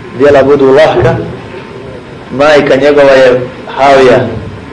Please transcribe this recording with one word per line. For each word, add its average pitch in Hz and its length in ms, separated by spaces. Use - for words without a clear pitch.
dijela 139 240
budu 135 300
lahka, 160 440
majka 139 440
njegova 143 340
je 127 300
havija. 135 420